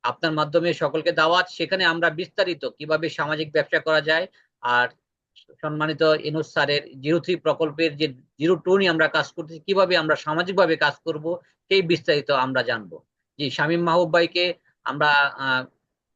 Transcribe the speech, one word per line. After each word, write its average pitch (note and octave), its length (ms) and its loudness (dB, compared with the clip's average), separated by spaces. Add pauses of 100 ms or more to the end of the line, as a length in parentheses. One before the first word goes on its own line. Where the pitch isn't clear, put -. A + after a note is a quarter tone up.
আপনার C#3 300 -2
মাধ্যমে D#3 420 0
সকলকে D#3+ 380 -2
দাওয়াত। E3 360 2
সেখানে F#3 360 -4
আমরা E3+ 260 2
বিস্তারিত F3 540 -4
কিভাবে D#3 440 -4
সামাজিক D3+ 440 -4
ব্যবসা D#3 260 0
করা D#3 220 2
যায়, D#3+ 260 0 (340)
আর B2 280 0 (720)
সম্মানিত D3+ 420 -2
ইনুস D#3 440 2
স্যারের C#3+ 540 -2
জিরো D#3 200 2
থ্রি F3+ 160 -2
প্রকল্পের D#3 600 -2
যে D3+ 120 -2
জিরো D3 480 -2
টু F#3 220 2
নিয়ে F#3+ 120 2
আমরা D#3+ 180 2
কাজ D3+ 240 -2
করতেছি, D#3+ 340 -12
কিভাবে F#3 300 2
আমরা D#3 200 2
সামাজিকভাবে F3 600 0
কাজ D3 180 0 (100)
করব, D#3+ 340 -6 (300)
সেই F#3+ 140 4
বিস্তারিত D#3 480 0
আমরা C3 320 0
জানবো। G#2+ 400 -6 (360)
জি, C#3+ 120 -4
শামীম E3 320 0
মাহবুব E3+ 300 2
ভাইকে F3 420 2 (300)
আমরা, D3 260 0
আহ, C3+ 540 2 (520)